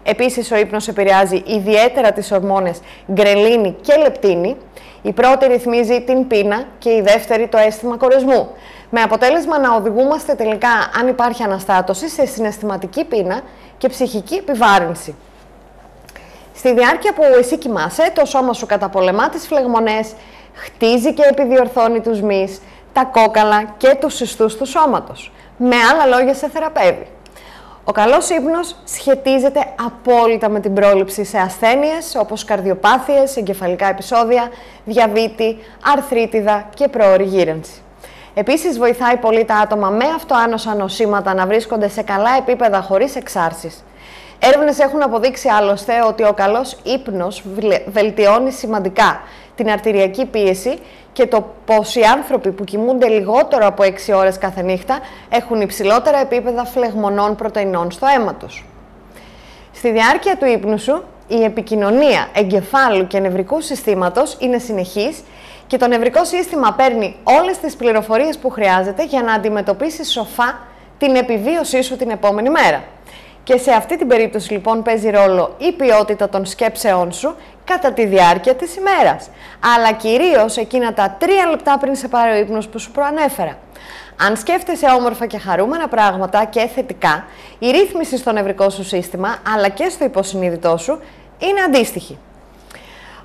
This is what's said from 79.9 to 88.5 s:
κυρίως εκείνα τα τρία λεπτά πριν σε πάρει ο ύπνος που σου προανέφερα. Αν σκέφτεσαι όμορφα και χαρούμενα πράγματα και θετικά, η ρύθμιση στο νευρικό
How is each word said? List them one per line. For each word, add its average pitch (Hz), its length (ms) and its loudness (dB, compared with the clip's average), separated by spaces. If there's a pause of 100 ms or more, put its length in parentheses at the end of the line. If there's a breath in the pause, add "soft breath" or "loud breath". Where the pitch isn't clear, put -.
κυρίως 220 640 2
εκείνα 233 360 -2
τα 196 260 -2
τρία 370 300 2
λεπτά 294 280 0
πριν 269 180 -2
σε 262 120 -8
πάρει 233 240 2
ο 220 40 2
ύπνος 214 320 -2
που 226 120 -12
σου - 120 -16
προανέφερα. 285 640 -2 (720 loud breath)
Αν 214 100 0
σκέφτεσαι 339 480 -2 (120)
όμορφα 240 280 -2
και 220 120 -6
χαρούμενα 202 500 -2
πράγματα 208 580 0
και 220 300 -2
θετικά, 185 500 -2 (340 loud breath)
η 240 120 0
ρύθμιση 330 460 0
στο 240 140 -4
νευρικό 196 380 0